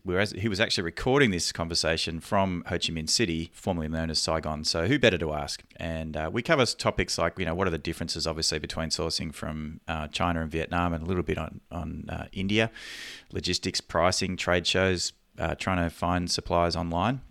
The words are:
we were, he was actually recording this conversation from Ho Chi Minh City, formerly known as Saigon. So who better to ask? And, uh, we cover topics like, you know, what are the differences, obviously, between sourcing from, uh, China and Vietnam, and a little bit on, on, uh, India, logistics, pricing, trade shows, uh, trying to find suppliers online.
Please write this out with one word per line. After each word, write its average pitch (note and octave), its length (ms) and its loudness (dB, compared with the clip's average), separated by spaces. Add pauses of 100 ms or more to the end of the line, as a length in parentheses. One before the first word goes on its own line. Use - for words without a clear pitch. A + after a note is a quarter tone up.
we F2+ 120 0
were, G2 100 4
he G2+ 240 -2
was G2 100 -2
actually G#2+ 260 2
recording C3 440 4
this F2 220 0
conversation E2 680 0
from F#2+ 460 2
Ho - 60 -6
Chi F2 200 -2
Minh D#2+ 160 -4
City, E2 460 0
formerly E2+ 340 -2
known D#2+ 220 -2
as D#2 80 0
Saigon. D#2 460 -2
So E2 240 0
who C3+ 100 4
better A2 220 4
to D#2+ 140 -2
ask? D2 300 -6 (120)
And, D#2+ 420 -6
uh, D#2 160 -2
we A2+ 80 0
cover C#3+ 240 4
topics - 540 -2
like, E2+ 180 0
you F#2 80 -2
know, E2 80 0
what F#2 140 2
are F2 40 2
the E2 60 -2
differences, D#2+ 480 -4
obviously, D#2+ 320 0
between D#2 320 -4
sourcing E2 420 -2
from, D#2 560 -8
uh, D#2+ 200 -4
China E2+ 340 0
and D#2+ 80 -2
Vietnam, E2+ 420 0
and E2 120 -2
a - 20 -6
little F2 180 0
bit E2+ 140 -2
on, D#2+ 240 -8 (100)
on, D#2+ 380 -8
uh, - 240 -6
India, G#2 380 2 (600)
logistics, F#2 480 -2
pricing, F2+ 580 2
trade F2 280 2
shows, F#2 480 2 (240)
uh, E2 160 -2
trying F2 340 2
to D#2+ 80 -4
find F2 360 0
suppliers E2+ 440 2
online. F2 560 0